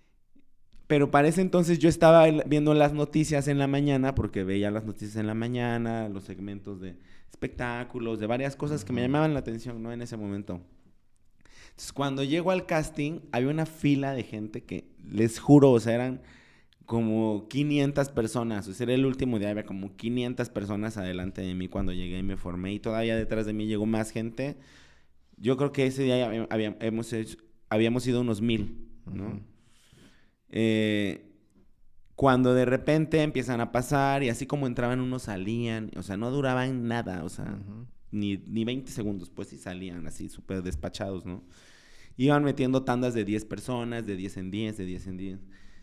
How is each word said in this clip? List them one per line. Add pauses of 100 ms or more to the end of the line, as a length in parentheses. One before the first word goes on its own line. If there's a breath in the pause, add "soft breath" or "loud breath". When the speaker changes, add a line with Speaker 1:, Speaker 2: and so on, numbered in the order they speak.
(880 soft breath)
Speaker 1:
Pero
para
ese
entonces
yo
estaba
el-,
viendo
las
noticias
en
la
mañana,
porque
veía
las
noticias
en
la
mañana,
los
segmentos
de (340 soft breath)
espectáculos,
de
varias
cosas
que
me
Speaker 2:
Ujú.
Speaker 1:
llamaban
la
atención,
¿no?
En
ese
momento. (1120 loud breath)
Entonces,
cuando
llego
al
casting, (120)
había
una
fila
de
gente
que, (200)
les
juro,
o
sea,
eran (640 loud breath)
como
quinientas
personas.
O
sea,
era
el
último
día,
había
como
quinientas
personas
adelante
de
mí
cuando
llegué
y
me
formé.
Y
todavía
detrás
de
mí
llegó
más
gente. (800 loud breath)
Yo
creo
que
ese
día
había-,
había-,
hemos
hecho, (320)
habíamos
ido
unos
mil, (160)
¿no?
Speaker 2:
Ujú. (1080 soft breath)
Speaker 1:
Eh, (840)
cuando
de
repente
empiezan
a
pasar
y
así
como
entraban,
unos
salían.
O
sea,
no
duraban
nada,
o
sea,
Speaker 2:
Ujú. (240)
Speaker 1:
ni,
ni
veinte
segundos,
pues,
y
salían
así
súper
despachados,
¿no? (720 loud breath)
Iban
metiendo
tandas
de
diez
personas,
de
diez
en
diez,
de
diez
en
diez. (420 soft breath)